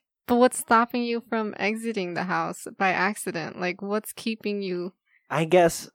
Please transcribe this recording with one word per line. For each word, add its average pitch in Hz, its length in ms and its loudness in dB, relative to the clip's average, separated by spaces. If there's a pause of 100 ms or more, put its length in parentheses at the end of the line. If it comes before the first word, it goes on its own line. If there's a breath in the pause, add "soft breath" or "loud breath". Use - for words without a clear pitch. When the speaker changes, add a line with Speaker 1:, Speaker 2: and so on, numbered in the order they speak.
(260)
Speaker 1:
But 240 100 2
what's 247 220 4
stopping 240 460 2
you 233 220 -4
from 220 320 -4
exiting 214 540 -4
the 175 120 -2
house 170 440 -2 (100)
by 190 120 2
accident? 180 680 -2
Like, 180 220 -4
what's 202 320 -4
keeping 208 480 -6
you? 180 320 -4 (380)
Speaker 2:
I 156 160 0
guess, 170 480 4